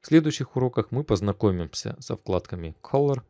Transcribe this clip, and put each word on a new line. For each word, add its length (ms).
В 60
следующих 500
уроках 340
мы 140
познакомимся 960
со 160
вкладками 680
Color 460